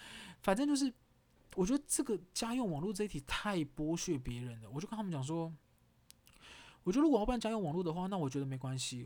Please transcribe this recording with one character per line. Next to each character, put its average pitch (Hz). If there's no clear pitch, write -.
反 196
正 277
就 294
是 269
我 180
觉 254
得 285
这 -
个 214
家 226
用 247
网 143
络 190
这 208
一 208
题 143
太 202
剥 151
削 170
别 123
人 120
了。 107
我 135
就 202
跟 220
他 220
们 190
讲 139
说， 165
我 180
觉 208
得 294
如 320
果 226
要 214
办 247
家 220
用 220
网 151
络 180
的 160
话， 180
那 196
我 147
觉 139
得 135
没 135
关 131
系， 123